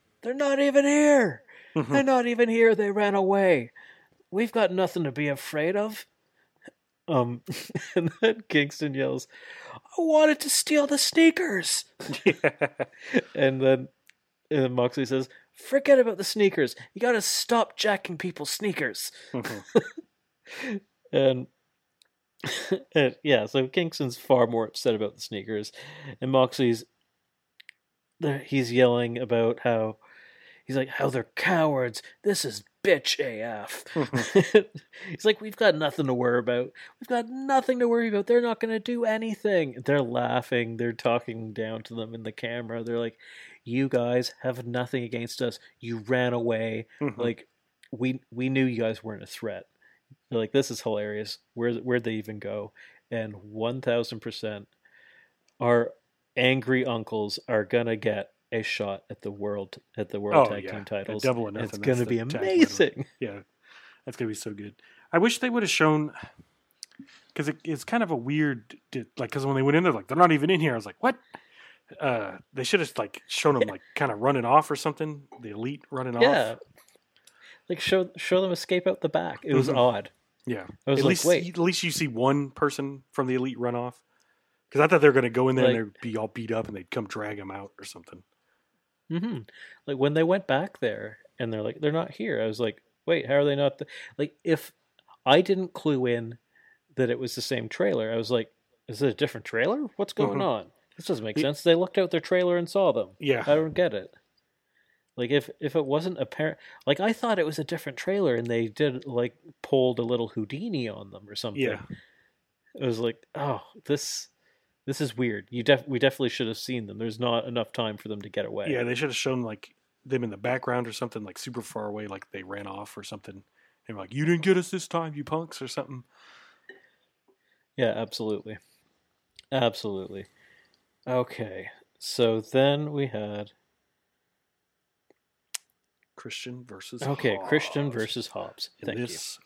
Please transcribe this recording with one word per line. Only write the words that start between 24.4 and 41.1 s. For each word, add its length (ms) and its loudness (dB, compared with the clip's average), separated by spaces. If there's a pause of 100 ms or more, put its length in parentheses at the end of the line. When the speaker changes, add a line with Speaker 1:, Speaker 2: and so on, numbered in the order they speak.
Speaker 1:
more 200 0
upset 280 0
about 200 -4
the 60 -20
sneakers, 500 -8 (520)
and 80 -2
Moxley's, 540 4 (1400)
the, 180 -2
he's 340 -2
yelling 460 4
about 420 2
how, 380 0 (640)
he's 120 -6
like, 120 -2
"How 220 -2
they're 260 -4
cowards. 680 0 (220)
This 220 0
is 180 -8 (180)
bitch 380 2
A 220 -6
F." 500 -8
Speaker 2:
Mm-hmm. 640 2 (320)
Speaker 1:
<laughs> 200 -16
He's 160 -8
like, 160 4
"We've 140 -12
got 180 6
nothing 320 0
to 80 2
worry 240 2
about. 340 0 (280)
We've 80 -14
got 200 -2
nothing 520 0
to 80 4
worry 200 2
about. 180 0
They're 140 6
not 200 0
gonna 200 -2
do 240 -2
anything." 800 0
They're 180 4
laughing. 760 0
They're 160 -2
talking 580 -2